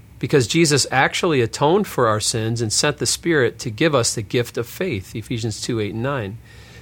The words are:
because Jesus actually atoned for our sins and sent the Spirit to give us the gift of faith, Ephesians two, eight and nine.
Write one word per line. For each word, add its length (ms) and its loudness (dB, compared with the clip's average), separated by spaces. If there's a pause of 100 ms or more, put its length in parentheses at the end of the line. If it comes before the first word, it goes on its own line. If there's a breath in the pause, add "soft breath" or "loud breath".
(180)
because 280 2
Jesus 440 2
actually 500 2
atoned 460 2
for 200 0
our 140 2
sins 400 -2
and 120 -2
sent 260 0
the 80 -2
Spirit 540 0
to 100 -8
give 240 2
us 200 2
the 80 -4
gift 340 -2
of 100 -4
faith, 500 -6
Ephesians 440 -6
two, 200 -4
eight 140 -4
and 80 -6
nine. 360 -4 (440 loud breath)